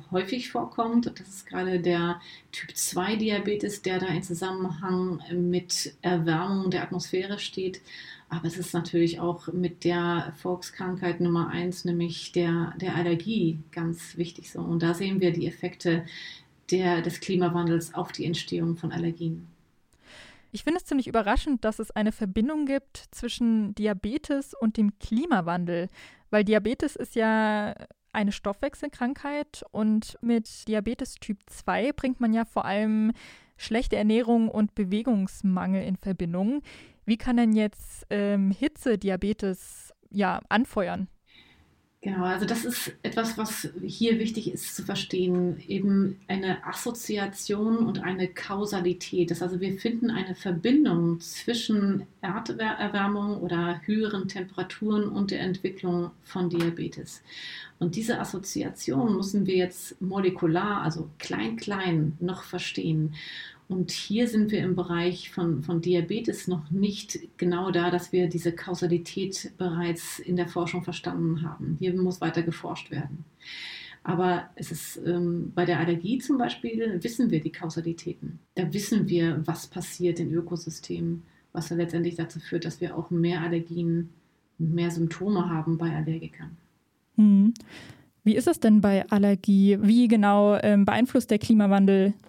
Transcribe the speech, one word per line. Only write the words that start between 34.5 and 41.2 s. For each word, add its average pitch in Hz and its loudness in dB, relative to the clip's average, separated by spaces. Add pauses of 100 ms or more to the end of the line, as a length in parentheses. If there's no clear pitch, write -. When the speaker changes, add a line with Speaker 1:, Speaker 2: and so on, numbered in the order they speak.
Speaker 2:
Bewegungsmangel 190 0
in 185 -2
Verbindung. 190 -2 (440)
Wie 226 2
kann 240 0
denn 233 6
jetzt, - -2
ähm, 202 2
Hitze 233 0
Diabetes, 196 -4 (160)
ja, 190 0
anfeuern? 190 0 (920)